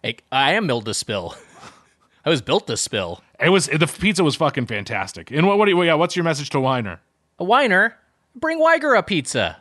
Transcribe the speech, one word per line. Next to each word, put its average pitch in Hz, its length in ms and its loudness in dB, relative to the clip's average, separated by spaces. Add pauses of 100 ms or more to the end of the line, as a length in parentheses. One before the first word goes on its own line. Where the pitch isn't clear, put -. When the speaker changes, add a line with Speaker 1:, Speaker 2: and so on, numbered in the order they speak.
Speaker 1:
I, 117 140 -6 (160)
I 139 200 2
am 208 140 0
milled 120 200 -2
to 104 80 -6
spill. 92 400 -6 (460)
<laughs> - 440 -20
I 151 60 0
was 147 100 2
built - 280 -2
to 113 100 -4
spill. 90 420 -6 (180)
Speaker 2:
It 160 120 2
was, 190 160 4
the 151 200 0
pizza 185 380 0
was 143 120 0
fucking 135 300 -2
fantastic. 98 640 -8
And 151 160 2
what, 202 120 4
what 208 80 4
do 196 60 4
you, 180 100 2
yeah, 165 120 4
what's 170 220 0
your 175 80 -2
message 147 260 -2
to 139 100 0
Weiner? 123 400 -2 (380)
Speaker 1:
A 175 60 -6
Weiner, 220 540 2 (360)
bring 320 240 -4
Weiger 311 380 4
a 185 60 4
pizza. 123 580 -2